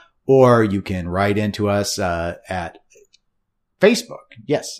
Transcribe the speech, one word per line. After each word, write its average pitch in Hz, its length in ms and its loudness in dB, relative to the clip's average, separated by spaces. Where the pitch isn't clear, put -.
or 123 380 6
you 98 180 -2
can 90 260 -6
write 101 300 0
into 104 300 -2
us, 101 300 -2
uh, 85 380 -4
at 90 300 -8
Facebook. - 380 0
Yes, - 340 -6